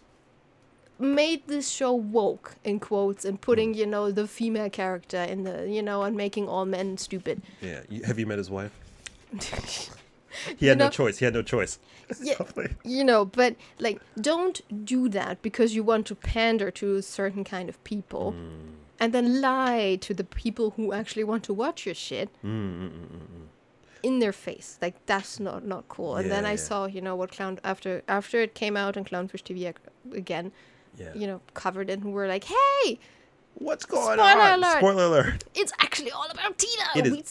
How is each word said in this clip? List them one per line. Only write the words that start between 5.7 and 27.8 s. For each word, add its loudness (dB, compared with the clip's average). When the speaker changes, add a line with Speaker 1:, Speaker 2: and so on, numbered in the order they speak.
Speaker 1:
know, 0
and 0
making -2
all -2
men -2
stupid. -6
Speaker 2:
Yeah. -8
You, -8
have -2
you -2
met -2
his -4
wife? -6
Speaker 1:
<laughs> -8
Speaker 2:
He 4
had 10
Speaker 1:
You -
Speaker 2:
no 8
Speaker 1:
know? 4
Speaker 2:
choice. 0
He 0
had 4
no 0
choice. -2
<laughs> -12
Speaker 1:
Yeah, 0
Speaker 2:
Exactly. -6
Speaker 1:
you 0
know, 6
but, 2
like, -2
don't 0
do 2
that -4
because 2
you 0
want 2
to -10
pander 2
to 0
a -2
certain -4
kind -8
of -12
people -6
Speaker 2:
Mm. -14
Speaker 1:
and 4
then 4
lie 2
to -4
the -4
people -2
who -2
actually -4
want -2
to -2
watch -2
your -4
shit -6
Speaker 2:
Mm, -6
mm, -4
mm, -
mm, -14
mm. -18
Speaker 1:
in 2
their 2
face. -12
Like, -4
that's -2
not, -8
not -8
cool. -6
And 0
then 0
Speaker 2:
Yeah, -2
Speaker 1:
I -2
Speaker 2:
yeah. -2
Speaker 1:
saw, -4
you -8
know, -6
what -6
Clown, -8
after, -6